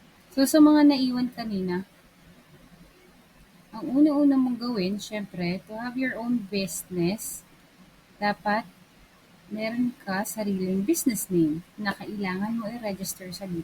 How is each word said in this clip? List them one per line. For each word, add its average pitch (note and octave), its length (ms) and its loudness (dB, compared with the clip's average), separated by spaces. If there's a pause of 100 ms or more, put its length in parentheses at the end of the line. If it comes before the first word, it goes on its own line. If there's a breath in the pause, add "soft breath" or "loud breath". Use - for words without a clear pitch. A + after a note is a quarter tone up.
(320)
So, C4+ 160 2
sa D#4+ 80 4
mga D4+ 320 10
naiwan B3+ 480 2
kanina, F#3+ 480 -2 (1900)
ang A3+ 80 -10
una-una C#4+ 560 4
mong B3 160 0
gawin, G#3+ 400 -2
syempre, F#3+ 720 -6
to G#3+ 80 -12
have A#3+ 240 -6
your B3+ 160 -4
own A#3+ 320 -2
business, F#3+ 960 -4 (720)
dapat G#3 480 -2 (880)
meron A#3 480 -2
ka G3 240 -4
sariling F#3+ 560 -2
business A#3 480 -2
name E3 320 2 (160)
na G#3 160 -4
kailangan G3+ 640 -4
mo A3+ 160 -6
i-register F#3+ 640 -8
sa G3+ 80 -12
D F3+ 200 -6